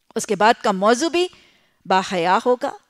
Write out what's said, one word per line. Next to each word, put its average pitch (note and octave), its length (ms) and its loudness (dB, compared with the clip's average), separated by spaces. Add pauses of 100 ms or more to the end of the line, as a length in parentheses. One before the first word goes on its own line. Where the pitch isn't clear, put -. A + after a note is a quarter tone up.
(160)
उसके G#3+ 200 -4
बाद G#3+ 220 4
का A3 160 -2
मौजू A#3 360 0
भी F4 200 -2 (560)
बाहया F#3 520 0
होगा। B3 320 -2 (200)